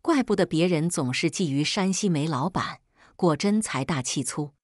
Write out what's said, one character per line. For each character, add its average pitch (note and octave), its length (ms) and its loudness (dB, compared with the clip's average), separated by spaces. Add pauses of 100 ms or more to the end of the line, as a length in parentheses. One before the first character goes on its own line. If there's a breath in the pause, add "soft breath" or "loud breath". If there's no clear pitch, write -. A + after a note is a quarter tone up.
怪 D4+ 220 2
不 A3 120 2
得 F3 120 2
别 E3 200 2
人 E3+ 220 2
总 C3+ 240 -2
是 D#3+ 180 0
觊 G3 120 -4
觎 C#3+ 200 0
山 F#3 300 0
西 G3+ 160 -2
煤 D#3 180 0
老 D3+ 220 -2
板， - 320 -6 (360 soft breath)
果 E3 200 2
真 G3+ 240 2
财 C3+ 240 -2
大 C#3+ 160 -2
气 B2+ 240 -4
粗。 D3 400 -6